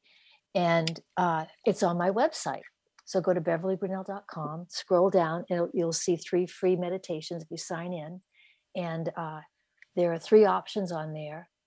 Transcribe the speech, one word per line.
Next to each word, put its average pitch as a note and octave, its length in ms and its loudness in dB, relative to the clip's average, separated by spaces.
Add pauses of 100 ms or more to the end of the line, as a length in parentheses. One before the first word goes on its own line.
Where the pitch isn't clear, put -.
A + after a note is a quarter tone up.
(540)
And, E3+ 460 2 (160)
uh, E3 300 0 (180)
it's G#3 180 2
on F3 160 2
my F3 120 4
website. G#3+ 520 -2 (420)
So - 160 0
go F3+ 140 2
to F3 60 0
beverly E3+ 340 0
brunel F#3+ 300 -6
dot G3 240 -12
com, D#3+ 400 -10
scroll F#3 420 4
down, E3+ 400 2
and F3 240 0
you'll E3 180 0
see E3+ 240 0
three F3+ 300 0
free F#3 300 0
meditations F3 680 -6
if D#3+ 80 -16
you E3+ 60 -10
sign F3 360 -8
in. E3+ 280 -10 (560)
And, E3 400 -4
uh, D#3 240 -8 (560)
there F3 160 2
are E3 60 -4
three G#3+ 260 8
options F#3 480 0
on D#3 200 -6
there. D#3 360 -12 (180)